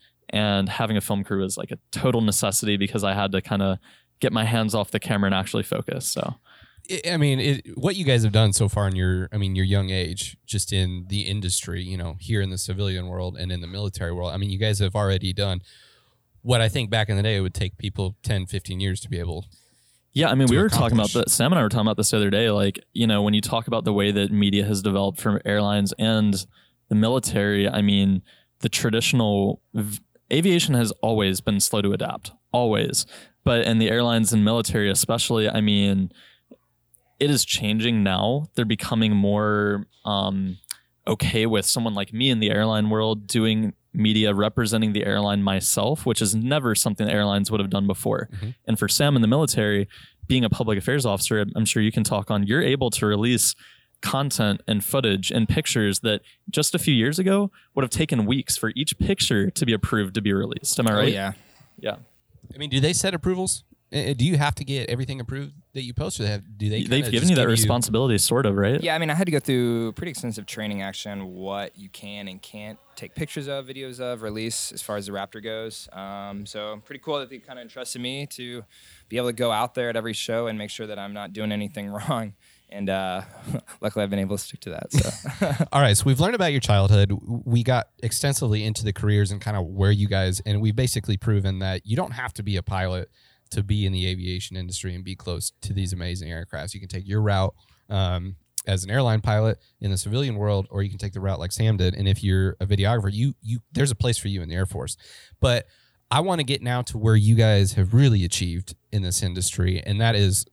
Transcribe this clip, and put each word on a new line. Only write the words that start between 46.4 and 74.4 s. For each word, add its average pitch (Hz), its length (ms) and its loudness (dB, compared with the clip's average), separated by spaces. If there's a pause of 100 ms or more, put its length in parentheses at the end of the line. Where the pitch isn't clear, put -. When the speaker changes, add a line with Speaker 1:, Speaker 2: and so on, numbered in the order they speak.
Speaker 1:
something 107 320 0
the - 60 0
airlines 101 380 0
would 107 100 0
have 98 100 -2
done 101 160 0
before. 104 460 -2
Speaker 2:
Mm-hmm. 104 180 -8 (160)
Speaker 1:
And 113 120 0
for 101 100 0
Sam 143 280 2
in 117 60 4
the 107 60 4
military, 107 580 2 (420)
being 127 160 4
a 107 60 2
public 110 280 0
affairs 123 260 0
officer, 104 400 0 (100)
I'm 110 120 0
sure 110 160 0
you 107 100 2
can 110 120 2
talk 98 260 -2
on, 101 160 0
you're 123 160 2
able 131 280 0
to - 160 -4
release 110 480 2 (460)
content 123 640 -2
and 107 180 0
footage 107 460 0
and 113 180 0
pictures 107 520 0
that 107 220 -2 (280)
just - 240 0
a 175 40 0
few 147 160 2
years 131 260 2
ago 196 320 2 (220)
would 135 100 0
have 120 60 -4
taken 139 360 0
weeks 127 300 0
for 113 180 -2
each 147 240 -4
picture 165 520 2
to - 160 -2
be 113 60 4
approved 101 420 0
to 110 60 -2
be 101 120 0
released. - 480 -2
Am 117 80 4
I 107 40 4
Speaker 3:
Oh, 104 40 2
Speaker 1:
right? 107 160 4
Speaker 3:
yeah. 98 200 -2 (460)
Speaker 1:
Yeah. 104 180 -6 (560)
Speaker 2:
I - 60 -18
mean, 147 120 -8
do 135 100 2
they 156 120 4
set 185 220 0
approvals? 185 480 -2 (320)
Uh, 143 220 -2
do 120 80 2
you 165 140 4
have 143 180 2
to - 80 -8
get 135 240 -4
everything 131 320 -6
approved 135 320 -8 (220)
that 135 80 -8
you 120 120 -8
post, 160 240 -4
or 113 60 -2
they 104 60 0
have, 101 120 -4 (140)
do 104 140 -2
they 107 120 -2
Speaker 1:
They've 92 60 -4 (160)
Speaker 2:
kinda 117 60 -4
Speaker 1:
given - 100 -2
Speaker 2:
just 175 100 6
Speaker 1:
you 170 60 6
that 127 60 4
Speaker 2:
give - 80 2
you - 20 4
Speaker 1:
responsibility, 113 640 2
sort 123 280 2
of, 98 100 2
right? 104 260 2
Speaker 3:
Yeah, 165 120 0
I 160 40 -2
mean, 160 120 0
I 147 40 2
had 180 120 0
to 175 40 -2
go 147 80 2
through 120 540 0
pretty 170 180 -8
extensive 110 360 -8
training 104 360 -8
action, 98 520 -10
what 98 440 -8
you 98 120 -18
can 101 360 -14
and 95 160 -14
can't 107 360 -16 (180)
take - 180 -18
pictures 147 340 -8
of, 139 180 4
videos 131 340 -12
of, 123 220 -4
release 110 500 -4